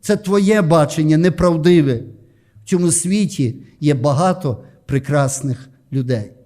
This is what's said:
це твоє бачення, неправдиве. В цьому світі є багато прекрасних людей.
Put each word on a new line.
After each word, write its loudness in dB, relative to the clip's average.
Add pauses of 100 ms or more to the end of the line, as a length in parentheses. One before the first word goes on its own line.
це 0
твоє 2
бачення, 2
неправдиве. 2 (640)
В -20
цьому 0
світі -2 (240)
є 0
багато -2 (220)
прекрасних -4 (240)
людей. -4 (140)